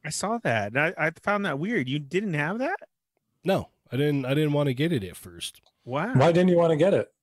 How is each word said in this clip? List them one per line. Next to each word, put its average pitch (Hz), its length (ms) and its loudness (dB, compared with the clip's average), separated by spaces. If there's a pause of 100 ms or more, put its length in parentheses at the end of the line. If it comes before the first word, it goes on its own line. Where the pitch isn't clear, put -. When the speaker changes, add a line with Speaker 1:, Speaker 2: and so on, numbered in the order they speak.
Speaker 1:
I 151 60 -10
saw 208 300 -4
that, 110 340 -2
and 135 60 0
I, 165 180 0
I 160 140 -2
found 202 340 -2
that 147 120 -4
weird. 170 320 -4
You 143 100 -2
didn't 170 360 -4
have 160 240 -4
that? 330 200 -4 (640)
Speaker 2:
No, 160 260 0 (220)
I 123 60 -4
didn't, 143 280 0
I 135 100 0
didn't 151 180 2
wanna 143 200 2
get 151 200 0
it 113 100 -2
at 87 140 -12
first. - 440 -14 (220)
Speaker 1:
Wow. 151 320 -4
Speaker 3:
Why 147 160 6
didn't 180 180 4
you 175 80 4
wanna 165 200 4
get 180 160 4
it? 113 180 0 (120)